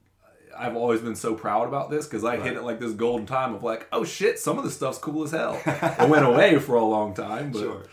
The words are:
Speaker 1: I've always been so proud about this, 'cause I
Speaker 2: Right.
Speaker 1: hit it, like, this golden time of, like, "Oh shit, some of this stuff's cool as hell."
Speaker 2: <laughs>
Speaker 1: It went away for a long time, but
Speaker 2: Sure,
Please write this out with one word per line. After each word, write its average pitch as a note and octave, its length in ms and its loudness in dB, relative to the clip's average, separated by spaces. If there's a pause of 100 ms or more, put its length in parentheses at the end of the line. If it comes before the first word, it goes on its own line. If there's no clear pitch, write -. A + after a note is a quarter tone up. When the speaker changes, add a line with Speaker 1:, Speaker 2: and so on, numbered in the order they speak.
(560)
Speaker 1:
I've A#2+ 200 -6
always A#2 260 2
been A2+ 140 -6
so A2+ 180 -4
proud A2 340 0
about C#3 220 -4
this, D3 180 -2
'cause G#2+ 160 -6
I A#2+ 120 0
Speaker 2:
Right. A2 80 -4
Speaker 1:
hit B2 140 -4
it, G#2+ 60 -8
like, A#2 160 -6
this A#2 140 -6
golden A2+ 320 -2
time C3 300 -2
of, G2 80 -10
like, A2+ 280 -4
"Oh - 120 0
shit, F#3+ 340 0
some E3+ 220 -2
of - 40 -6
this D3+ 120 -6
stuff's - 240 -4
cool D#3 240 -4
as D3 80 -4
hell." - 300 -4
Speaker 2:
<laughs> - 40 -6
Speaker 1:
It D#3+ 440 2
went D3 160 8
away D3 340 8
for B2 160 0
a A2+ 80 6
long G#2+ 320 2
time, A2+ 360 -6
but A2 80 -4
Speaker 2:
Sure, G2+ 340 -6